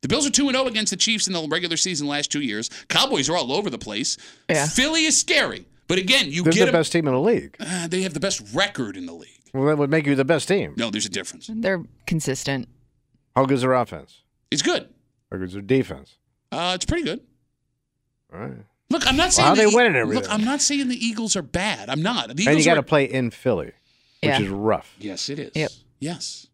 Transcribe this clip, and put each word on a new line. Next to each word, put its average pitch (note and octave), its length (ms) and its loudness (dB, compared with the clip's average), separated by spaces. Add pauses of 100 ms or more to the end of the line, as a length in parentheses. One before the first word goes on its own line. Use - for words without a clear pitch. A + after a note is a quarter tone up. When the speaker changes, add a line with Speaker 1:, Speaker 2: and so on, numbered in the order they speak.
Speaker 1:
The - 60 -4
Bills C#4 200 2
are - 40 0
two C#4+ 160 2
and B3+ 80 0
oh C4+ 120 2
against A3 240 -2
the F#3+ 60 -6
Chiefs G#3+ 300 0
in G3 60 -2
the E3 160 -2
regular E3 280 -2
season D3+ 300 -2
last D3 240 -2
two D3 100 -2
years. A2+ 280 -4 (200)
Cowboys F#3+ 400 0
are E3 60 0
all C3+ 160 -2
over F#3+ 180 -2
the B2 100 -8
place. G#2 380 -6 (320)
Speaker 2:
Yeah. D3+ 180 2
Speaker 1:
Philly D#4 380 2
is D#4 140 2
scary. G3+ 460 0 (220)
But F3+ 100 0
again, F#3+ 340 2
you E3+ 120 -2
Speaker 3:
They're D#3+ 100 4
Speaker 1:
get G#3+ 120 6
Speaker 3:
the C4 40 4
Speaker 1:
a B3 40 0
Speaker 3:
best D#3+ 180 2
team E3 160 2
in C3 60 2
the B2+ 60 4
league. F#3+ 400 0
Speaker 1:
Uh, F3 280 -6
they F3+ 160 -2
have F#3 100 -4
the D3 60 -6
best F#3 220 -2 (120)
record C3+ 440 -2
in F2+ 80 -10
the E2+ 80 -12
league. E2+ 160 -18 (240)
Speaker 3:
Well, C3+ 120 0
that D3+ 120 4
would D3 120 2
make D#3+ 160 2
you C#3+ 100 4
the C3+ 100 2
best D3 220 2
team. C#3 300 0
Speaker 1:
No, A2+ 140 -2
there's G#2 140 -2
a G#2+ 40 -6
difference. F#2+ 420 -10
Speaker 2:
They're F#3+ 320 -2 (220)
consistent. C#3 600 -4 (680)
Speaker 3:
How C3+ 100 4
good's C3+ 160 2
their C3 120 2
offense? A2 480 -4 (300)
Speaker 1:
It's D3+ 100 -2
good. - 280 0 (420)
Speaker 3:
How F#2+ 60 -8
good's F#2 160 -8
their G2+ 80 -10
defense? G2+ 560 -2 (340)
Speaker 1:
Uh, E3+ 240 -2
it's F3+ 100 -6
pretty E4 180 -2
good. A3 180 -4 (1120)
Speaker 3:
All E2+ 60 -14
right. B2+ 180 -10 (320)
Speaker 1:
Look, C#4+ 180 0
I'm C4 80 2
not D#4 100 4
Speaker 3:
Well, F#4 60 0
Speaker 1:
saying - 160 4
Speaker 3:
how E3+ 80 6
they A3 100 6
Speaker 1:
the G#3 60 6
E-, G#3 40 4
Speaker 3:
winning A#3 200 6
everything? G#2+ 280 0
Speaker 1:
look, - 80 -6
I'm G#3+ 120 0
not C#4 180 0
saying C#4 260 0
the B3 180 -4
Eagles A3+ 300 -2
are F#3+ 60 -4
bad. D3+ 480 -4
I'm C#3 140 -2
not. F#3 240 -2
The G#2+ 40 -12
Speaker 3:
And C3+ 100 -8
Speaker 1:
Eagles D3+ 240 4
Speaker 3:
you E3 60 6
gotta D#3+ 100 6
Speaker 1:
are - 20 -2
Speaker 3:
play C#3+ 220 4
in B2+ 260 0
Philly, F#2 360 0
which - 60 -18 (480)
Speaker 2:
Yeah. C#3+ 200 2
Speaker 3:
is G2 80 0
rough. G2+ 500 0
Speaker 1:
Yes, G2+ 300 -8
it C#3+ 100 -8
is. - 160 -12
Speaker 2:
Yep. D3+ 160 -2 (280)
Speaker 1:
Yes. - 540 -10